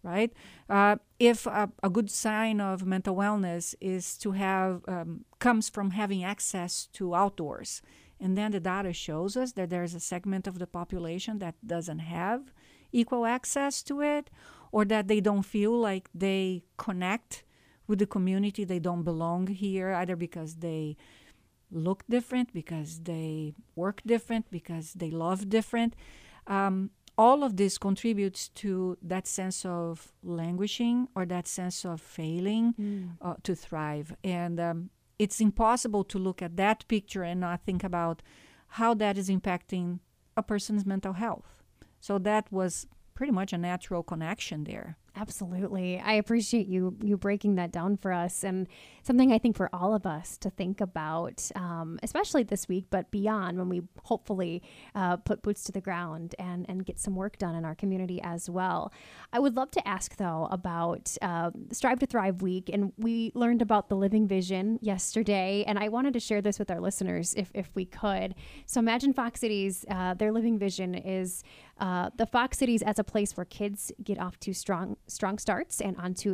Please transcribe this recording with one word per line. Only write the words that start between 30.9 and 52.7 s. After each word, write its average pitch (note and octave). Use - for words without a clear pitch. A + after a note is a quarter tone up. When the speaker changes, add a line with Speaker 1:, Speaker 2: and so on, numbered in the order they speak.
Speaker 1:
or F#3
that F3
sense F3+
of E3+
failing, G3
Speaker 2:
Mm. G3
Speaker 1:
uh, F3
to F#3
thrive. D3+
And, F3
um, E3+
it's G#3
impossible A3
to -
look F#3
at E3+
that G3+
picture G3+
and F3
not F3
think F#3
about E3+
how A3+
that G#3
is G3
impacting F3+
a G#3+
person's G#3
mental F#3+
health. -
So G3+
that G#3+
was F#3
pretty C#4
much F#3+
a F3
natural F3
connection D#3+
there. -
Speaker 2:
Absolutely. F#3
I G#3+
appreciate G#3+
you, F#3
you G3+
breaking G3+
that F3
down F#3
for F#3
us, F3
and F#3
something C4
I A3+
think A3
for F#3
all F#3
of G3+
us D#3+
to G3+
think F#3+
about, E3
um, E3
especially D4
this -
week, F#3